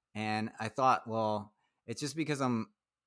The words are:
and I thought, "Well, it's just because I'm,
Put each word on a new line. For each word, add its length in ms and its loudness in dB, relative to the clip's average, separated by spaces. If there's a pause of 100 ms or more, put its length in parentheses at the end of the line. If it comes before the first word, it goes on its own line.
(140)
and 440 -2
I 100 -2
thought, 380 4
"Well, 460 0 (340)
it's 140 -8
just 160 -4
because 240 -2
I'm, 300 0 (360)